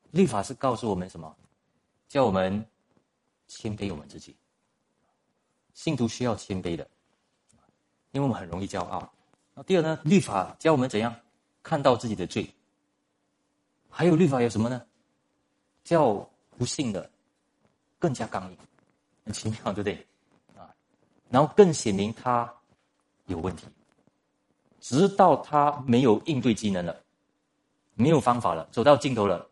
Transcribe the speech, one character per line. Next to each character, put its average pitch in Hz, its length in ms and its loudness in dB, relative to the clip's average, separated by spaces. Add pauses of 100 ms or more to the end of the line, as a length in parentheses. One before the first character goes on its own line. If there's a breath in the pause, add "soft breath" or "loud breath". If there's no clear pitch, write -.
(120)
律 185 120 4
法 113 160 -2
是 120 140 -8
告 123 220 -2
诉 117 120 -6
我 98 60 0
们 90 160 -8
什 - 80 -20
么？ 80 180 -18 (720)
叫 139 160 2
我 110 60 4
们 95 340 -2 (840)
谦 104 280 -10
卑 101 140 -8
我 82 60 -10
们 73 120 -18
自 - 120 -20
己。 - 160 -20 (1400)
信 156 220 -4
徒 120 100 -2
需 113 160 -6
要 117 140 -2
谦 95 260 -10
卑 85 140 -6
的， - 120 -14 (1200)
因 135 80 -4
为 143 60 0
我 123 60 0
们 95 80 -6
很 90 80 -14
容 90 140 -8
易 98 60 -8
骄 95 160 -6
傲。 92 280 -10 (400)
那 139 120 -20
第 190 120 0
二 165 60 2
呢， 160 220 -4
律 175 160 6
法 95 400 -4
教 160 100 2
我 151 60 4
们 127 120 -2
怎 104 120 -2
样 117 140 -4 (460)
看 147 220 -4
到 131 140 6
自 120 100 -8
己 107 80 -4
的 87 100 -6
罪。 90 240 -6 (1500)
还 156 120 0
有 165 100 6
律 170 100 4
法 139 140 0
有 120 80 2
什 107 100 -4
么 117 120 0
呢？ 123 120 -8 (1000)
叫 147 300 2 (420)
不 123 80 -4
信 123 260 -6
的 90 200 -8 (920)
更 165 100 0
加 113 140 -8
刚 95 240 -8
硬， 87 80 -20 (680)
很 110 80 -12
奇 - 160 -8
妙， 107 240 -6
对 - 20 -8
不 101 100 -6
对？ 98 100 -4 (640)
啊， - 160 -20 (560)
然 139 100 4
后 147 160 4
更 185 160 8
显 110 220 -2
明 101 180 -2
他 120 400 -2 (720)
有 87 120 -6
问 87 160 -4
题， - 100 -18 (1160)
直 165 300 2
到 180 260 6
他 147 340 0 (160)
没 123 160 4
有 110 240 4
应 135 140 -2
对 117 120 2
机 104 160 -2
能 90 160 -2
了， 85 160 -10 (920)
没 123 140 2
有 160 120 6
方 120 200 0
法 90 140 -2
了， 80 180 -8
走 120 100 -2
到 139 140 8
尽 131 180 -2
头 107 100 0
了， 87 280 -2